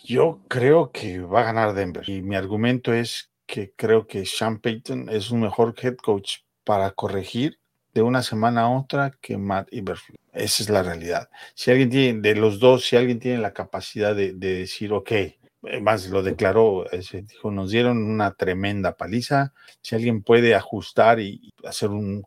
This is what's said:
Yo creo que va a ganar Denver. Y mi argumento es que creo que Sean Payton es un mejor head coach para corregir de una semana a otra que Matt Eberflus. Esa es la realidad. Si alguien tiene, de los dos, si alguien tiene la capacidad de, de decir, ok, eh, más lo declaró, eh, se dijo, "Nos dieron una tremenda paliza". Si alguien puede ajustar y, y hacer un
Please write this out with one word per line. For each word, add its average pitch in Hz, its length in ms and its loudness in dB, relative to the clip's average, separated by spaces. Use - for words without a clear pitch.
Yo 135 440 0
creo 139 440 4
que 90 280 -8
va 92 200 0
a 120 40 4
ganar 110 300 0
Denver. 90 340 -4
Y 95 140 -6
mi 98 140 -4
argumento 113 560 0
es - 380 -4
que 101 300 -10
creo 110 300 4
que 95 200 -6
Sean 110 320 -4
Payton 127 500 -6
es 107 220 -4
un 117 100 0
mejor 113 400 0
head 123 160 -4
coach - 420 -4
para 98 280 0
corregir 98 640 -6
de 113 80 2
una 123 200 2
semana 117 400 0
a 117 80 2
otra 139 500 -2
que 107 180 -8
Matt 98 340 -4
Eberflus. - 460 -10
Esa 107 300 -2
es 104 60 -4
la 101 140 2
realidad. 85 480 -6
Si - 160 0
alguien 127 200 4
tiene, 123 300 2
de 104 140 4
los 104 260 2
dos, 127 240 6
si - 100 2
alguien 123 240 4
tiene 123 200 -2
la 101 160 -4
capacidad 101 600 -4
de, 98 200 -2
de 92 240 -2
decir, 101 340 -8
ok, - 200 -2
eh, - 680 -6
más 104 300 0
lo 98 120 0
declaró, 98 720 2
eh, 90 100 -4
se 92 200 -12
dijo, - 280 -10
"Nos 95 200 -4
dieron 117 340 2
una 107 300 -2
tremenda 95 640 -4
paliza". 123 560 -2
Si - 140 -6
alguien 113 280 0
puede 117 320 6
ajustar 110 680 2
y, 101 220 -10
y - 240 -20
hacer - 220 -4
un 101 380 -4